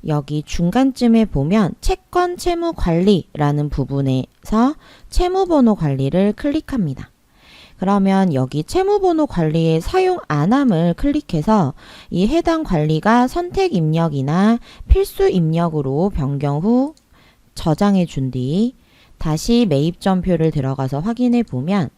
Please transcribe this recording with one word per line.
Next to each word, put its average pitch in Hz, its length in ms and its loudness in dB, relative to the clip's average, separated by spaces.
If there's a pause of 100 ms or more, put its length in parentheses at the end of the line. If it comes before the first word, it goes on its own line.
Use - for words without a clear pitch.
여기 147 360 -4
중간쯤에 226 840 2
보면 165 540 0
채권 359 560 -2
채무 339 400 -2
관리라는 151 960 0
부분에서 139 1040 -2 (340)
채무 370 380 0
번호 269 280 4
관리를 156 600 0
클릭합니다. 269 760 -4 (680)
그러면 190 560 2
여기 131 300 -2
채무 392 360 0
번호 330 260 2
관리의 160 540 0
사용 370 380 0 (100)
안함을 175 680 2
클릭해서 185 800 0 (360)
이 180 180 0
해당 330 340 0
관리가 185 680 0
선택 359 460 -2
입력이나 165 840 0 (300)
필수 - 400 2
입력으로 160 800 0
변경 143 480 -2
후 247 360 0 (600)
저장해 185 520 2
준 131 240 -4
뒤 147 440 -2 (440)
다시 226 500 0
매입 156 320 0
전표를 175 500 0
들어가서 135 500 -4
확인해 240 420 0
보면 151 560 -4